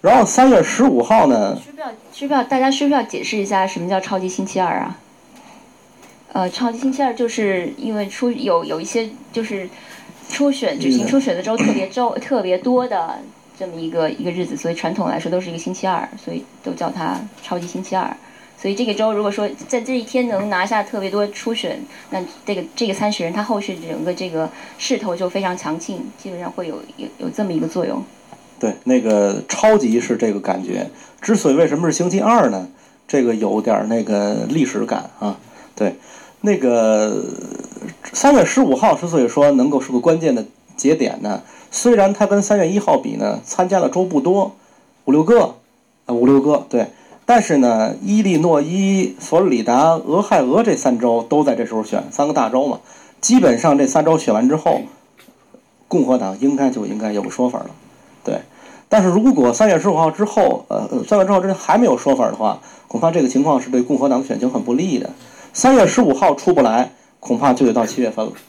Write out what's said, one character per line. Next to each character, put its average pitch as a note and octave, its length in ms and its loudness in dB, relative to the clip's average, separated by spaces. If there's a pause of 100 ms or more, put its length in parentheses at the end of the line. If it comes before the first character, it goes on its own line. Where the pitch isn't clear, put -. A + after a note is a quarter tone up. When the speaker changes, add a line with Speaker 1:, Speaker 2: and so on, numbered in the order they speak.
Speaker 1:
然 - 160 6
后 A#3 80 6
三 C4 260 6
月 G3 120 6
十 - 220 0
五 F3+ 180 4
号 A3 240 4
呢？ G3 340 2
Speaker 2:
需 - 120 -20
不 - 80 -18
要， D4+ 60 -10 (260)
需 C#4 160 -10
不 C#4 40 0
要， C4+ 120 0
大 C4+ 160 0
家 C4+ 100 2
需 C4+ 140 -2
不 C#4+ 60 2
需 C#4+ 40 2
要 B3+ 80 0
解 - 220 -8
释 - 120 -6
一 G3+ 80 -2
下 G3 220 0
什 F#3+ 160 -6
么 F3 60 -6
叫 F#3+ 100 0
超 F#3+ 220 -4
级 F#3 80 -6
星 F#3+ 180 -6
期 F#3+ 140 -4
二 F3 180 0
啊？ - 180 -8 (1400)
呃， F#3 160 -2
超 A#3+ 220 -4
级 A3+ 80 -10
星 C4 140 -2
期 C4+ 100 -2
二 B3+ 100 0
就 A#3 160 -4
是 G3 480 -2
因 A3+ 160 -6
为 G#3 160 -4
出， A#3+ 220 -2
有， E3+ 340 0
有 D#3 160 -6
一 F3+ 40 -8
些 A3+ 260 -4 (220)
就 A3+ 100 -4
是 G3+ 260 -8 (600)
初 C#4+ 200 0
选， C4 300 -2
举 B3+ 100 -2
行 B3 160 2
初 B3+ 140 2
选 B3+ 160 0
的 F3+ 80 -6
州 A3 140 -2
特 G#3+ 160 2
别 - 160 -2
州， A#3+ 220 -2
Speaker 1:
嗯。 B3 100 -6
Speaker 2:
特 B3+ 200 -2
别 F#3 160 0
多 B3 300 0
的 F3 320 -6 (400)
这 F#3+ 80 -8
么 E3+ 80 -12
一 E3 160 -8
个， D#3+ 180 -2
一 - 140 -8
个 F3 80 -4
日 F3 160 -4
子， - 100 -8
所 E3+ 140 -6
以 E3+ 60 -4
传 E3 180 -6
统 F#3 140 -4
来 E3+ 100 -4
说 E3 100 -8
都 F3+ 120 -2
是 F3+ 100 -10
一 - 20 -10
个 E3 60 -10
星 F3+ 160 -8
期 F#3+ 140 -6
二， E3+ 280 -4
所 E3 160 -14
以 E3+ 120 -10 (180)
都 F3+ 80 -8
叫 E3+ 180 -6
它 E3+ 320 -6 (220)
超 F3+ 160 -6
级 F3 80 -8
星 F#3 160 -10
期 F#3+ 140 -6
二。 - 200 -4 (400)
所 F#3+ 140 -6
以 G3+ 60 -4
这 A#3+ 100 -2
个 G#3 80 -2
州 A3 180 0
如 G#3 100 -2
果 G3+ 100 -2
说 G#3 180 -4 (160)
在 B3 140 -2
这 B3+ 180 -4
一 A#3 60 -6
天 B3 240 -2
能 G#3 200 -2
拿 F#3 160 -2
下 G#3+ 200 -2
特 G#3 160 -8
别 F#3+ 100 -6
多 G#3 160 0
初 G#3 260 -8
选， - 300 -8 (280)
那 F#3 120 -6 (240)
这 G#3 80 -4
个， F#3 80 -6 (140)
这 A#3 100 -2
个 G3 80 -2
参 G#3 160 -2
选 G3+ 160 -6
人 E3+ 80 -6
他 G#3 80 -4
后 G#3 180 -4
续 G3 160 -8
整 E3 280 -10
个 F3+ 100 -4
这 F#3 160 -8
个 D#3+ 180 -4 (300)
势 - 200 -4
头 F#3+ 180 -6
就 F3+ 120 -4
非 F#3+ 140 -4
常 F3+ 160 -4
强 D#3 180 -6
劲， F3 240 -10 (160)
基 - 140 -16
本 F3 80 -12
上 F3 100 -10
会 F3 200 -10
有， D3+ 80 -10 (200)
有， - 120 -14 (100)
有 - 100 -8
这 - 160 -6
么 F#3 80 -6
一 D#3+ 60 -2
个 D#3+ 80 -2
作 E3 180 -4
用。 - 160 -6 (600)
Speaker 1:
对， A2 240 -2
那 B2+ 160 4
个 G#2 480 2
超 A3 280 4
级 A#2+ 240 2
是 A#2 160 -2
这 A2 160 0
个 G2+ 60 -4
感 F#2+ 240 -6
觉。 F#2+ 260 -6 (320)
之 - 140 0
所 E3 160 2
以 C3+ 60 4
为 D#3+ 100 4
什 D3 100 0
么 E3 140 0
是 - 60 -4
星 F3 120 0
期 F#3 120 0
二 G#3 300 4
呢？ F#2 180 -6 (400)
这 C#3 160 2
个 A#2 100 2
有 G#2+ 260 0
点 G#2+ 140 0
儿 G#2 120 -2
那 A2+ 180 -2
个 G#2 440 -2
历 C#3+ 160 2
史 G#2 200 -4
感 - 340 -6
啊。 G2+ 200 -6 (360)
对， G2 200 -2 (480)
那 G3+ 160 2
个 A2 640 2 (880)
三 C#4+ 220 4
月 A3 100 6
十 - 160 0
五 D3+ 160 4
号 F3+ 180 4
之 E3+ 140 -6
所 E3 100 0
以 B2 80 4
说 C#3+ 260 4
能 C3 180 4
够 C#3 100 0
是 C3+ 100 -10
个 B2 80 0
关 D#3+ 220 2
键 D3+ 140 0
的 A2 100 -4 (320)
节 C#3+ 180 2
点 - 280 -2
呢， G#2 180 -4 (300)
虽 A#3+ 260 4
然 G3 160 4
它 G3+ 140 0
跟 G3+ 160 2
三 G#3 160 2
月 E3 100 2
一 G3 100 0
号 E3 200 2
比 - 140 -6
呢， G#2+ 340 -4
参 F#3 200 -2
加 F#3 140 2
的 E3+ 80 0
州 F#3 160 0
不 E3+ 160 0
多， F#3+ 340 0 (520)
五 C3 60 2
六 D#3 120 4
个， G#3+ 300 4 (500)
啊， - 80 -6
五 A#2+ 140 2
六 C#3 160 6
个， D3 260 2
对。 A2+ 200 0 (360)
但 A#3+ 160 4
是 E3 160 0
呢， A2+ 460 2
伊 G#3 180 2
利 F#3+ 160 2
诺 D#3 240 4
伊、 F#3+ 580 0
佛 - 220 0
罗 G3 80 2
里 A#2+ 140 0
达、 C3 300 4
俄 D#3+ 280 0
亥 G3 220 2
俄 C#3+ 200 2
这 G#3 140 0
三 B2 220 0
州 A#2 280 0
都 D3+ 160 2
在 C3+ 120 2
这 A2+ 100 -4
时 A2 80 -10
候 A2 100 -4
选， G#2+ 280 -4
三 C#3+ 180 0
个 D3 60 -2
大 A#2 160 0
州 B2+ 160 0
嘛。 B2 140 -6 (420)
基 B3 180 6
本 B2+ 180 4
上 C#3+ 200 2
这 C#3 80 4
三 D3+ 180 2
州 D#3+ 140 4
选 B2 160 -2
完 A2+ 120 2
之 C#3+ 100 4
后， D#3 260 0 (1080)
共 D#3+ 160 2
和 B2+ 140 2
党 F#2+ 220 -4
应 C#3 140 2
该 C#3 140 2
就 A2 160 -4
应 G#2 140 -8
该 G#2+ 120 -4
有 G#2 120 -4
个 F#2 80 -6
说 B2 180 -2
法 A#2+ 120 -6
了， - 100 -14 (520)
对。 - 180 -4 (500)
但 G#3+ 100 6
是 F#3 80 4
如 A3 240 4
果 C4 200 4
三 G#3+ 160 4
月 F3 100 4
十 E3+ 100 0
五 F3 80 2
号 D#3+ 140 4
之 G3+ 140 -2
后， G3+ 420 0
呃， - 220 -4 (180)
三 G#3+ 140 2
月 F#3+ 40 6
十 F#3+ 60 0
五 G3+ 40 4
号 F#3 60 4
之 F3+ 60 -4
前 F#3+ 80 0
还 F#3 240 0
没 A#3+ 80 6
有 C3+ 100 4
说 C3+ 200 2
法 B2 100 2
的 A2+ 80 -2
话， G#2+ 260 -2 (280)
恐 A2+ 120 -4
怕 E3 120 2
这 E3 100 2
个 C3 60 2
情 C3 160 2
况 C#3 180 2
是 B2+ 80 -10
对 B2+ 100 2
共 B2+ 160 0
和 C3+ 120 0
党 C3 160 0
选 A2+ 160 -6
情 B2 100 0
很 B2 140 -4
不 A#2+ 100 -2
利 D#3 240 -2
的。 - 100 -6 (440)
三 C4 240 4
月 G#3 100 8
十 - 140 2
五 D#3+ 120 4
号 D#3 220 2
出 - 180 0
不 D#3+ 80 4
来， A#2 300 2 (300)
恐 A#2+ 180 -2
怕 C3+ 140 4
就 C3 120 2
得 A#2 80 4
到 A#2 140 2
七 B2+ 160 -4
月 A2+ 80 0
份 A2 160 -4
了。 A2+ 60 -10 (160)